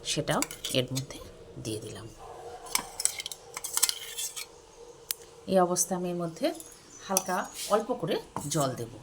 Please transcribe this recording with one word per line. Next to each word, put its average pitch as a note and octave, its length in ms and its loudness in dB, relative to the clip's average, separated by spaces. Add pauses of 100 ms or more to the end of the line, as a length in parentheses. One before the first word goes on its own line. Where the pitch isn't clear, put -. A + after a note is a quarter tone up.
(100)
সেটাও D#3 320 2 (360)
এর B2+ 160 6
মধ্যে C3+ 240 -2 (460)
দিয়ে A2 200 -2
দিলাম। - 220 -10 (3500)
এই F#3+ 140 8
অবস্থায় F3+ 320 2
আমি F3+ 140 0
এর F3 100 0
মধ্যে E3 240 0 (600)
হালকা F#3+ 300 4 (380)
অল্প A3+ 140 4 (120)
করে F#3 160 2 (380)
জল C#3 160 6 (100)
দেব। A2+ 120 -4 (100)